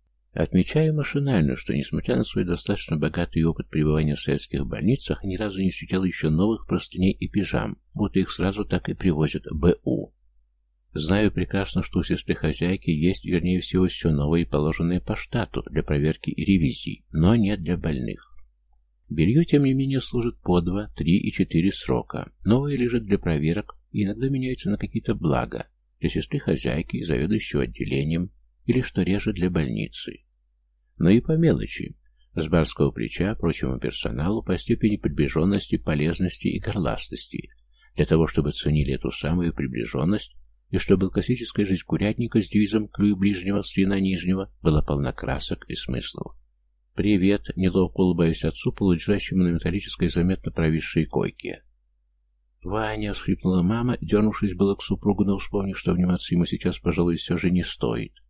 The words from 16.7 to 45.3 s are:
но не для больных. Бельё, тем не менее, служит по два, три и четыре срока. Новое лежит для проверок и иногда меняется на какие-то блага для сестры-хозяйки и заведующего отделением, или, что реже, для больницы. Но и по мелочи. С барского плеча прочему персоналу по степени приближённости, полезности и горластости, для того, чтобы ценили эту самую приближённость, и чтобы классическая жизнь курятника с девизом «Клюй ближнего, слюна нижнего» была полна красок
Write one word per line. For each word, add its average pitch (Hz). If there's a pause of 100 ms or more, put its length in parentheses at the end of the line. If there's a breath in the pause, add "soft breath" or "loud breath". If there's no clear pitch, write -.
но 85
не 104
для 87
больных. 69 (720)
Бельё, 101
тем 143
не 135
менее, 135
служит 120
по 90
два, 92
три 80
и -
четыре 92
срока. - (120)
Новое 139
лежит 120
для 98
проверок 80 (160)
и 104
иногда 110
меняется 127
на 202
какие-то -
блага - (320)
для -
сестры-хозяйки 80
и -
заведующего 76
отделением, 71 (340)
или, 123
что -
реже, 196
для -
больницы. - (760)
Но 82
и 113
по 156
мелочи. 120 (380)
С 78
барского 78
плеча 69
прочему 65
персоналу 113
по 90
степени 110
приближённости, 78
полезности 82
и -
горластости, - (440 soft breath)
для 78
того, 80
чтобы 73
ценили 73
эту 65
самую 85
приближённость, 64 (360)
и -
чтобы 185
классическая 123
жизнь 95
курятника 107
с 92
девизом 104
«Клюй 104
ближнего, 98
слюна 98
нижнего» 95 (100)
была -
полна 71
красок -